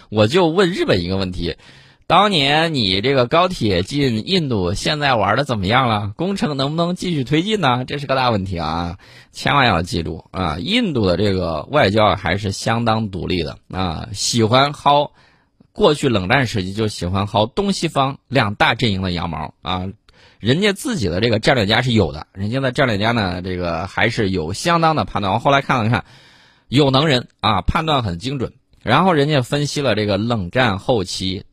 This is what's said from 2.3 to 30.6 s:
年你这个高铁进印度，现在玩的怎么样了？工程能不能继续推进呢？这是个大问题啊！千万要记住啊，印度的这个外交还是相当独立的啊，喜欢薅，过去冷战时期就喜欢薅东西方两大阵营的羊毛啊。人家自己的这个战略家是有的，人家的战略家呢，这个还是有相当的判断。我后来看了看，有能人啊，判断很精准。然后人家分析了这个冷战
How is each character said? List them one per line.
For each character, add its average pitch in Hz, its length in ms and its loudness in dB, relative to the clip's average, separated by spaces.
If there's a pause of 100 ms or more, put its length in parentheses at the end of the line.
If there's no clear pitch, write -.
年 156 420 2
你 98 280 0
这 127 120 0
个 123 140 2
高 170 200 2
铁 104 360 0
进 123 440 -2
印 170 220 0
度， 92 240 0
现 151 260 -4
在 143 140 2
玩 107 240 2
的 139 60 0
怎 123 160 -4
么 92 80 -2
样 127 200 2
了？ 104 280 -2
工 190 200 -4
程 156 220 -4
能 135 140 -2
不 156 40 -4
能 170 200 0
继 180 160 -6
续 147 120 -2
推 151 200 0
进 208 180 -2
呢？ 127 240 0
这 143 140 -8
是 143 80 -10
个 135 80 0
大 127 160 2
问 98 140 0
题 92 120 -6
啊！ 85 400 -4 (340)
千 - 240 -2
万 135 120 4
要 87 160 2
记 87 180 -4
住 82 300 -8
啊， 85 280 -4
印 185 340 -2
度 113 120 0
的 87 120 2
这 101 160 2
个 87 360 -4
外 127 220 4
交 104 240 4
还 87 220 -2
是 104 140 -4
相 117 320 -2
当 110 280 0
独 80 160 -8
立 85 160 -2
的 62 160 -10 (100)
啊， 82 420 -6
喜 110 320 0
欢 131 300 4
薅， 143 380 2 (600)
过 185 220 4
去 143 160 0
冷 95 180 2
战 127 200 2
时 101 160 -2
期 95 100 -8
就 107 140 -2
喜 - 180 -6
欢 98 220 0
薅 104 260 2
东 202 180 0
西 170 160 -2
方 139 300 -2 (100)
两 110 280 0
大 139 180 2
阵 117 180 0
营 95 120 -4
的 92 80 -2
羊 85 180 -6
毛 78 320 -8
啊。 92 260 -6 (520)
人 131 220 0
家 208 120 2
自 233 220 -4
己 110 140 -2
的 87 120 -2
这 120 80 2
个 117 80 2
战 139 180 2
略 104 120 2
家 110 140 2
是 127 100 0
有 98 200 4
的， 73 220 -12
人 101 160 -6
家 127 100 -4
的 135 120 -2
战 135 160 2
略 110 100 0
家 107 140 0
呢， 92 320 -2
这 92 120 -6
个 85 300 -4
还 98 240 0
是 110 220 0
有 87 220 -2
相 170 280 0
当 160 140 4
的 113 100 -2
判 - 160 -6
断。 95 120 0
我 110 40 2
后 139 140 2
来 139 100 4
看 131 220 0
了 107 80 0
看， 110 140 0 (640)
有 139 200 4
能 135 180 2
人 123 200 0 (120)
啊， 101 220 0
判 160 240 -2
断 147 160 0
很 90 160 -4
精 131 220 -6
准。 95 140 -6 (280)
然 143 220 2
后 190 80 4
人 143 160 2
家 151 140 2
分 147 260 -2
析 147 140 -4
了 127 120 2
这 104 120 0
个 101 120 2
冷 107 320 -2
战 113 300 0